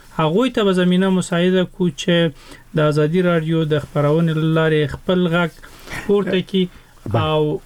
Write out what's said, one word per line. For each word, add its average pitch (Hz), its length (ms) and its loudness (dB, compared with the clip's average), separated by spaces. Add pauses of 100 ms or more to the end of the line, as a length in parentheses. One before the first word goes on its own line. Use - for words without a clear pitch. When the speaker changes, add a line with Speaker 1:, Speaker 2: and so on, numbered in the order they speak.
(180)
Speaker 1:
هغوی 175 320 0
ته 233 140 -2
به 196 80 2
زمینه 180 380 2
مساعده 185 540 0
کړو 180 260 -4
چې 170 420 0 (440)
د 156 40 0
ازادي 151 420 2
راډیو 165 420 0
د 151 160 0
خپرونې 156 600 0
له 160 80 0 (100)
لارې 156 300 2
خپل 180 400 -2
غږ 170 220 0 (580)
پورته 196 340 0
کړي. 185 260 -2 (460)
Speaker 2:
بله. 120 80 2
Speaker 1:
او، 156 440 0